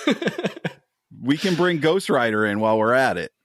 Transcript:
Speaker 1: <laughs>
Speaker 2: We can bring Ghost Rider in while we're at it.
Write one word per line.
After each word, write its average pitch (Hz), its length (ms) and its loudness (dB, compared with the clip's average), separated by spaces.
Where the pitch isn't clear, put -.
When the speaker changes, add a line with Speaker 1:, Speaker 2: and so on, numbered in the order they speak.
Speaker 1:
<laughs> 294 80 2
Speaker 2:
We 139 180 0
can 190 160 -2
bring 175 260 0
Ghost 170 300 0
Rider 113 340 2
in 104 160 0
while 110 160 4
we're 110 160 2
at 127 240 2
it. 82 160 -6